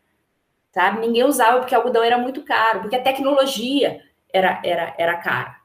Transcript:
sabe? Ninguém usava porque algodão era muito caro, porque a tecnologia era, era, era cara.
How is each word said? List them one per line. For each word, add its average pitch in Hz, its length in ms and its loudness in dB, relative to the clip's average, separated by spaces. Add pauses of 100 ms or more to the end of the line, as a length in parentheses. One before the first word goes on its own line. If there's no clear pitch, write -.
(720)
sabe? 196 340 0
Ninguém 233 180 2
usava 247 340 4
porque 254 160 -2
algodão 233 280 2
era 240 140 2
muito 262 260 -4
caro, 220 380 0
porque 208 160 -4
a 247 60 -4
tecnologia 269 1000 0 (320)
era, 185 320 0
era, 170 320 -4
era 170 220 0
cara. 127 460 -6